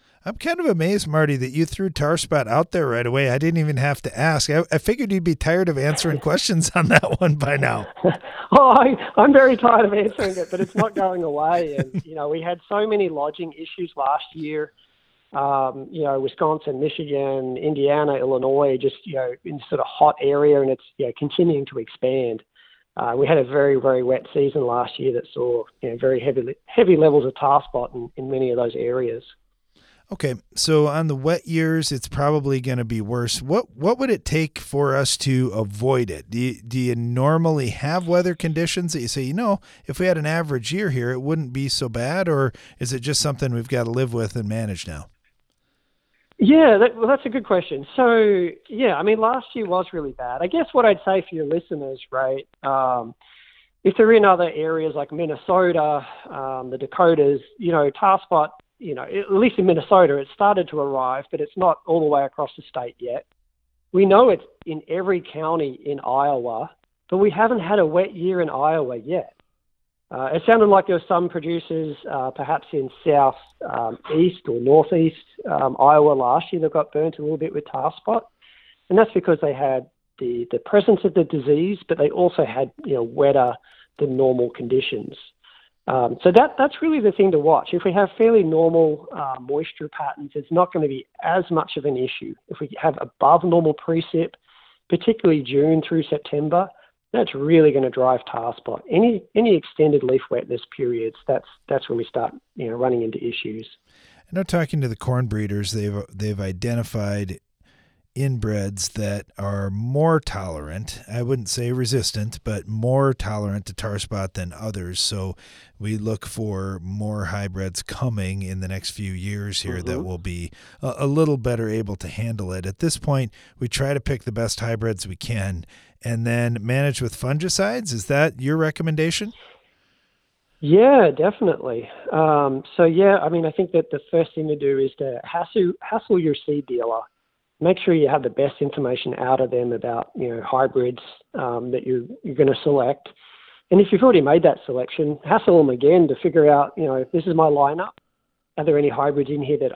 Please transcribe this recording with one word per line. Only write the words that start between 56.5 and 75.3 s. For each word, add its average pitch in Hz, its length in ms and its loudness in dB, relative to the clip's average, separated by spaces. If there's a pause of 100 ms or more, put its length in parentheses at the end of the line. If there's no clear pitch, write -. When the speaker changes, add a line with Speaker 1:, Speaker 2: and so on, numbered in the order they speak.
Speaker 2:
the 131 80 -10
Dakotas, 143 640 4 (180)
you 170 140 -2
know, 147 180 2
tar 190 320 2
spot, 156 300 0 (260)
you 170 160 -10
know, 127 100 -10
at 202 280 -6
least 220 260 2
in 190 60 4
Minnesota, 165 540 4
it 139 160 -6
started 202 340 2
to 151 120 -8
arrive, 135 500 -4
but - 100 -6
it's - 160 -8
not 185 300 2
all 165 140 2
the 156 60 0
way 143 180 2
across 139 340 -6
the 127 100 -18
state 123 300 -10
yet. 120 260 -8 (680)
We 190 120 4
know 202 240 6
it's 175 140 2 (240)
in 156 220 -10
every 180 340 -4 (100)
county 156 540 -4
in 143 140 -6
Iowa, 127 720 -2 (380)
but 190 80 -2
we 202 140 4
haven't 220 300 2
had 190 180 -2
a 175 80 4
wet 175 280 0
year 180 280 -2
in 151 80 -2
Iowa 139 460 -2
yet. 135 360 -6 (760)
Uh, 131 220 -6
it 165 140 -2
sounded 226 200 6
like 196 200 6
there 180 100 0
were 165 120 -4
some 175 200 0
producers, 160 680 -6 (140)
uh, 127 200 -6
perhaps 143 420 -6
in 135 160 -4 (160)
south, 143 300 4 (340)
um, 117 300 -6 (180)
east 175 320 2
or 120 120 -2
northeast, 156 560 4 (340)